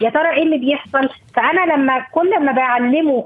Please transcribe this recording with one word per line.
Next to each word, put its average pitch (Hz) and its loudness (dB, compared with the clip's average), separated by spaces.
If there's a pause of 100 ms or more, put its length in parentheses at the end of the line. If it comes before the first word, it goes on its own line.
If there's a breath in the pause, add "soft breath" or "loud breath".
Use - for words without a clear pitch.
يا 226 0
ترى 302 0
إيه 294 0
اللي 311 0
بيحصل؟ 269 -2 (260)
فأنا 320 0
لما، 262 0
كل 349 0
ما 269 0
بعلمه 254 0